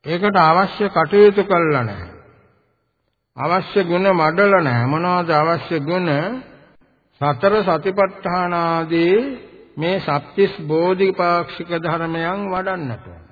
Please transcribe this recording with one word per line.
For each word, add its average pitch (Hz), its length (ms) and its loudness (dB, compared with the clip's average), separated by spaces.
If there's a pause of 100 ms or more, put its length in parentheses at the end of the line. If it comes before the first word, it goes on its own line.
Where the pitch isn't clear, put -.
ඒකට 190 320 0
අවශ්‍ය 180 500 2
කටයුතු 196 560 4
කළා 165 400 2
නැහැ. 90 300 -8 (1200)
අවශ්‍ය 180 460 -2
ගුණ 175 280 0
වඩලා 180 500 4
නැහැ. 123 260 0
මොනවද 170 440 0
අවශ්‍ය 160 480 0
ගුණ? 175 300 -2 (1120)
සතර 147 380 0
සතිපට්ඨාන 185 960 -2
ආදී 165 600 0 (580)
මේ 175 240 -2
සත්‍තිස් 170 560 -2 (100)
බෝධිපාක්ෂික 175 1120 0
ධර්මයන් 165 720 -4
වඩන්නට 185 580 -6
ඕන. 85 260 -20